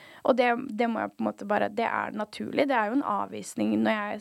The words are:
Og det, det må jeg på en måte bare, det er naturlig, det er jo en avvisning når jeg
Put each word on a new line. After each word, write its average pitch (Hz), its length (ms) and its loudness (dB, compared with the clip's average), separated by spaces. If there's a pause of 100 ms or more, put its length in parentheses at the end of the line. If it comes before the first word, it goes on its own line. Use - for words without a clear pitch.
(280)
Og 247 80 6
det, 247 140 4 (260)
det 233 160 2
må 214 80 -2
jeg - 140 -4
på 226 100 -4
en 214 60 0
måte 208 180 -8
bare, 208 240 2
det 226 160 0
er - 240 -2
naturlig, 214 560 -2
det 269 80 0
er 214 160 0
jo 269 60 2
en - 160 0
avvisning 202 640 -2
når 220 160 2
jeg 208 240 -6